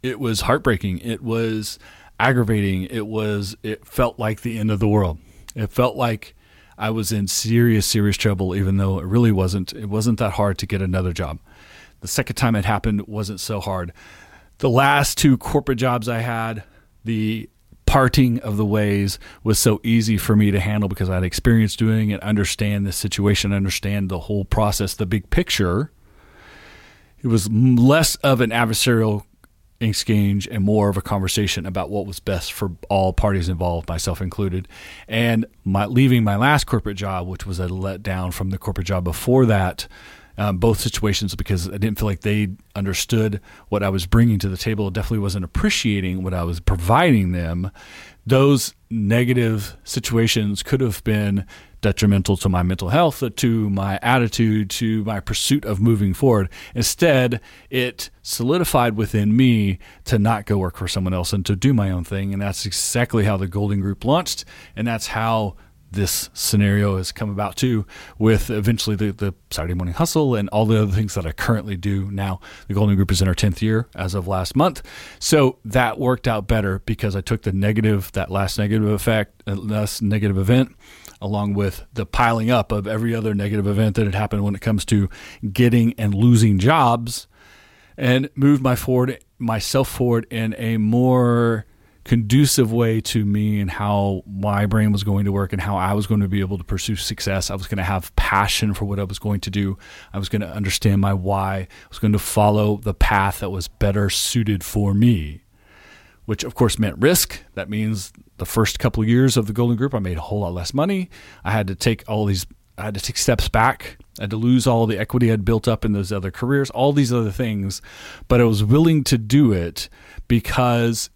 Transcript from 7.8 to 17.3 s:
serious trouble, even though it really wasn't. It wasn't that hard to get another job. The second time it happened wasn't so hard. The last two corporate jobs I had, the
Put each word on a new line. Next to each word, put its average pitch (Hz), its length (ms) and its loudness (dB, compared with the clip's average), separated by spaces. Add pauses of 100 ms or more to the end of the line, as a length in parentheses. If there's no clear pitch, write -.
serious 104 300 2
trouble, 95 380 0
even 95 220 0
though 95 220 0
it 76 60 -6
really 110 280 4
wasn't. 92 400 0
It 107 160 -10
wasn't 107 300 0
that 107 140 -2
hard 101 260 0
to - 80 -6
get 98 160 -2
another 92 300 -2
job. 85 260 -6 (600)
The - 80 -12
second - 280 -4
time 117 180 2
it 104 100 0
happened 104 420 -2
wasn't 104 340 -8
so 104 200 -6
hard. 92 320 -6 (680)
The 135 100 0
last 139 480 2
two 135 220 4
corporate 139 400 -2
jobs 123 300 -2
I 117 100 -4
had, 113 460 -6 (400)
the 110 440 -4 (380)